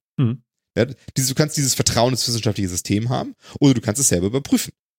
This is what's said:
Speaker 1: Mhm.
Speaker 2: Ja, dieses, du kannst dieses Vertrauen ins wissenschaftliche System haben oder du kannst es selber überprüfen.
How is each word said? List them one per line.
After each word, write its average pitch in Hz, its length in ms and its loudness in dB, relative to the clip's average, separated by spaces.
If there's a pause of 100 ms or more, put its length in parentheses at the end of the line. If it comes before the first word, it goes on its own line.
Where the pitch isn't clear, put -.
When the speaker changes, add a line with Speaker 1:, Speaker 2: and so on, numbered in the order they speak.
(180)
Speaker 1:
Mhm. 127 240 0 (340)
Speaker 2:
Ja, 117 100 4 (300)
dieses, 131 120 -2
du 135 60 -6
kannst 151 220 0
dieses 139 180 0
Vertrauen 120 380 2
ins - 140 -2
wissenschaftliche 104 420 -2
System 101 400 -2
haben 202 260 -4 (260)
oder 139 140 6
du 120 60 -2
kannst 107 200 -2
es 139 80 2
selber 90 180 2
überprüfen. 139 460 -2 (260)